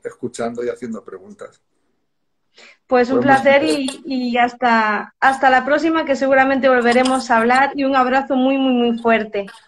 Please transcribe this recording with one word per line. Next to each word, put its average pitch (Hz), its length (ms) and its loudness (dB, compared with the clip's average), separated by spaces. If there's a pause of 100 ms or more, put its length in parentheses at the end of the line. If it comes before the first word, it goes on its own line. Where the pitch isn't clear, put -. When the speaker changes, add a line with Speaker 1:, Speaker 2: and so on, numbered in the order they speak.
Speaker 1:
escuchando 120 580 -10
y 123 60 -6
haciendo 113 340 -10
preguntas. 98 600 -20 (1200)
Speaker 2:
Pues 247 240 2
un 262 60 0
Speaker 1:
Pues 247 100 0
muchas 269 160 4
Speaker 2:
placer 277 200 4
Speaker 1:
gracias. 294 420 -2
Speaker 2:
y, 254 280 -4
y 240 40 -2
hasta, 233 840 -2
hasta 269 280 2
la 254 160 2
próxima, 302 400 0
que 277 120 -2
seguramente 269 520 2
volveremos 254 600 2
a 233 80 4
hablar, 254 360 2
y 285 100 -4
un 269 120 0
abrazo 262 400 0
muy, 269 220 0
muy, 262 160 0
muy 240 240 0
fuerte. 214 480 -2 (220)